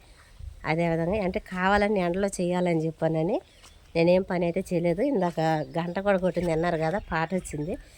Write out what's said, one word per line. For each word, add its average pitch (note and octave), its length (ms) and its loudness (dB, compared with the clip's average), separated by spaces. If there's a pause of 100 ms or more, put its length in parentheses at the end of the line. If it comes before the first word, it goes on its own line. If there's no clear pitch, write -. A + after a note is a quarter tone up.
(640)
అదేవిధంగా E3 560 0
అంటే F#3 160 -2
కావాలని G3+ 640 2
ఎండలో F3+ 280 0
చేయాలని F3 580 0
చెప్పానని D#3+ 540 0 (560)
నేనేం F3 260 6
పని F3 240 -2
అయితే F#3+ 180 -2 (100)
చేయలేదు. E3+ 280 2
ఇందాక F#3 380 0 (380)
గంట F3 200 -4
కూడా G3 200 2
కొట్టింది F3 340 0
అన్నారు F3 240 0
కదా, D#3+ 220 0
పాట E3 360 -4
వచ్చింది. F3 420 -6 (220)